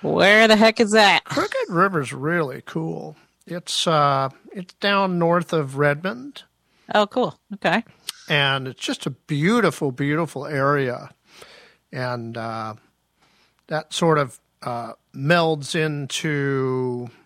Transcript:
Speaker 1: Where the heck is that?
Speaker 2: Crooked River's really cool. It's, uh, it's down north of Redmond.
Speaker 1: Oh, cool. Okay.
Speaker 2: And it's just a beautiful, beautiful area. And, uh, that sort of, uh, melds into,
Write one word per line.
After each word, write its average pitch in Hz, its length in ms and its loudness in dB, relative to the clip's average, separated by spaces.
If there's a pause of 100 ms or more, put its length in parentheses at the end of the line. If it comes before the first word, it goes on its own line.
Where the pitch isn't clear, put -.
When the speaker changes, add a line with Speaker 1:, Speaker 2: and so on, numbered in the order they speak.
Speaker 1:
Where 196 460 6
the 214 80 6
heck 220 240 6
is 208 100 2
that? 208 340 6
Speaker 2:
Crooked 415 440 -4
River's 170 440 0
really 143 540 -4
cool. 160 500 -8 (300)
It's, - 400 -6
uh, 143 440 2 (220)
it's 185 220 -14
down 196 460 0
north 170 320 2
of 139 260 -2
Redmond. 185 640 -2 (500)
Speaker 1:
Oh, 202 140 4
cool. 214 320 -2 (160)
Okay. 190 300 0 (440)
Speaker 2:
And 139 380 2
it's - 160 -14
just - 240 -6
a 156 40 -4
beautiful, 160 840 0
beautiful 143 540 -4
area. 139 640 -2 (840)
And, 120 440 -8
uh, 113 380 -8 (960)
that 156 260 -6
sort 160 240 2
of, 135 220 -4 (220)
uh, 117 320 -8 (200)
melds 156 600 0
into, 135 1300 -4 (180)